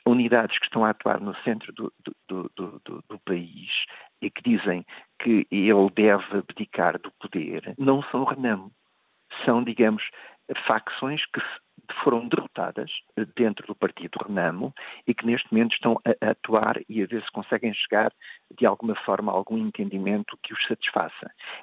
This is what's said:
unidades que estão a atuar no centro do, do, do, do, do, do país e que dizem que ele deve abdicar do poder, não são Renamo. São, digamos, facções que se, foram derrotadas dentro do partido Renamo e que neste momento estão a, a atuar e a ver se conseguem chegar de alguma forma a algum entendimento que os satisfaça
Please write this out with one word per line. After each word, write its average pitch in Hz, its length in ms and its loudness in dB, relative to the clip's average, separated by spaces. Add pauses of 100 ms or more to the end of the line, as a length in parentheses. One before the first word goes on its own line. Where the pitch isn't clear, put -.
unidades 120 520 4
que - 80 -4
estão - 180 0
a 110 60 4
atuar 104 300 0
no 101 240 -6
centro 110 300 -4
do, - 200 -8 (100)
do, - 120 -12 (120)
do, 92 280 -8
do, 87 300 -10
do, - 240 -14
do 104 100 -14
país - 680 -6 (360)
e 104 80 -4
que - 120 -14
dizem 98 440 0 (340)
que 110 320 4
ele 101 420 6
deve 101 440 4
abdicar 90 640 -2
do 82 120 -14
poder, 87 640 -8
não 135 260 2
são 131 200 -2
Renamo. 120 480 -4 (760)
São, 117 180 4
digamos, 110 460 2 (560)
facções 131 600 -2
que - 140 -6
se, - 640 -12
foram 120 240 2
derrotadas - 640 -4 (440)
dentro 110 320 0
do 107 80 -8
partido - 500 -4
Renamo 95 480 -2 (340)
e 123 60 4
que - 120 -4
neste 117 260 0
momento 113 220 4
estão 117 320 2
a, 117 200 2
a 110 60 2
atuar 110 560 0
e 110 140 -2
a 98 40 2
ver 107 180 -6
se - 80 -12
conseguem 107 420 -2
chegar 107 400 2 (440)
de 123 80 4
alguma 107 300 2
forma 104 360 -2
a 92 40 0
algum 101 220 -2
entendimento 104 840 -2
que - 120 -12
os - 120 -4
satisfaça - 640 -4 (320)